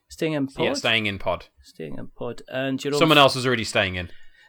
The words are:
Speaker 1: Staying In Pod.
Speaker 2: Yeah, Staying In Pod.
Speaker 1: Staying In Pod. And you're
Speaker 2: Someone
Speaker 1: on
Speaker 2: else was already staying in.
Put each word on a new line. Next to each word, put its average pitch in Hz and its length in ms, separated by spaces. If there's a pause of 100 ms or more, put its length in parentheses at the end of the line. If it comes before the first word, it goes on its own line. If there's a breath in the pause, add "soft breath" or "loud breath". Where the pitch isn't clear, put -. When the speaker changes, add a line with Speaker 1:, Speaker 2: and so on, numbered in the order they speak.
Speaker 1:
Staying 160 240
In 139 140
Pod. 160 180
Speaker 2:
Yeah, 131 80
Staying 113 320
In 101 140
Pod. 90 300 (140)
Speaker 1:
Staying - 360
In 117 100
Pod. 120 400
And 131 340
you're 143 120
Speaker 2:
Someone 151 240
Speaker 1:
on 147 60
Speaker 2:
else 131 100
was 127 120
already 120 180
staying 98 320
in. 90 120 (400 soft breath)